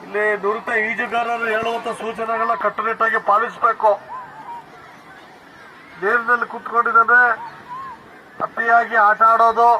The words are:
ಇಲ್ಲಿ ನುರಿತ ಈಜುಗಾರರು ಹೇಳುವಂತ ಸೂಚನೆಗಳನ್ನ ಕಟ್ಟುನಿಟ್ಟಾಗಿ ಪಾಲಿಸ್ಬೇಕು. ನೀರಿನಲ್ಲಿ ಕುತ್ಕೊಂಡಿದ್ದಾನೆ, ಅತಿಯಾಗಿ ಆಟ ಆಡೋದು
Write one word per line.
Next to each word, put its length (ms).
ಇಲ್ಲಿ 220
ನುರಿತ 260
ಈಜುಗಾರರು 640
ಹೇಳುವಂತ 340
ಸೂಚನೆಗಳನ್ನ 540
ಕಟ್ಟುನಿಟ್ಟಾಗಿ 540
ಪಾಲಿಸ್ಬೇಕು. 640
ನೀರಿನಲ್ಲಿ 520
ಕುತ್ಕೊಂಡಿದ್ದಾನೆ, 720
ಅತಿಯಾಗಿ 500
ಆಟ 140
ಆಡೋದು 380